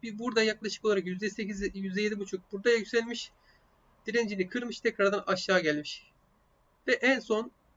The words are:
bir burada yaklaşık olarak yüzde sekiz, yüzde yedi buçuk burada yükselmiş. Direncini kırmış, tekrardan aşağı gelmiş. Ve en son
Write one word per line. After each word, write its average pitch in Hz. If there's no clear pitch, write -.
bir 214
burada 226
yaklaşık 214
olarak 196
yüzde 185
sekiz, 202
yüzde 196
yedi 214
buçuk 196
burada 202
yükselmiş. 233
Direncini 208
kırmış, 240
tekrardan 202
aşağı 185
gelmiş. 151
Ve 254
en 254
son 220